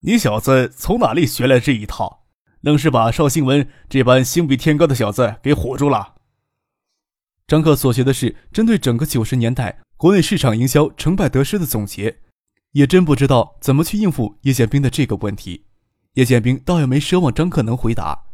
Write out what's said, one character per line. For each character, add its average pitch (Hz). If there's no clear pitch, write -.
你 214
小 107
子 131
从 -
哪 127
里 170
学 127
来 131
这 143
一 107
套？ -
愣 147
是 147
把 117
邵 147
兴 143
文 135
这 135
般 123
星 165
比 135
天 151
高 165
的 139
小 113
子 110
给 143
唬 147
住 143
了。” 110
张 156
克 151
所 131
学 127
的 135
是 123
针 226
对 226
整 127
个 139
九 117
十 120
年 117
代 123
国 170
内 202
市 190
场 120
营 123
销 147
成 -
败 190
得 135
失 208
的 180
总 107
结， -
也 139
真 180
不 151
知 135
道 131
怎 135
么 151
去 -
应 208
付 113
叶 135
剑 131
兵 143
的 131
这 139
个 110
问 101
题。 90
叶 131
剑 120
兵 123
倒 175
也 147
没 131
奢 180
望 143
张 160
克 143
能 110
回 117
答 76